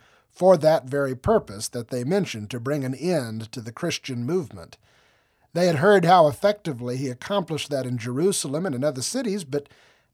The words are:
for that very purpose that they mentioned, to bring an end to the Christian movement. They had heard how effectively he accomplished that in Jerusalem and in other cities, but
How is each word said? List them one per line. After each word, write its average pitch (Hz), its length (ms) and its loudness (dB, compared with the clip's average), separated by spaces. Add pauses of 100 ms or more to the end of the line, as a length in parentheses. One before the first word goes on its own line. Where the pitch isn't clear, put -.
(280)
for 185 280 6
that 156 280 4
very 135 300 -2
purpose 110 540 -2
that 120 200 -8
they 123 160 -4
mentioned, 131 460 -2
to 123 100 -8
bring 139 240 -4
an 131 100 -4
end 120 580 -4
to 123 80 -10
the 113 120 -12
Christian 127 520 -6
movement. 131 540 -6 (760)
They 175 140 2
had 165 100 2
heard 185 280 6
how 170 240 8
effectively 131 680 -2
he 139 120 -6
accomplished 156 640 -6
that 135 140 -2
in 123 140 -4
Jerusalem 147 680 -2
and 190 100 -4
in 123 100 -2
other 135 180 -2
cities, 214 420 -4
but 143 240 -6 (460)